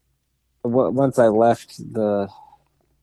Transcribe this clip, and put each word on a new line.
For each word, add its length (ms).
w-, 280
once 280
I 100
left 500
the, 500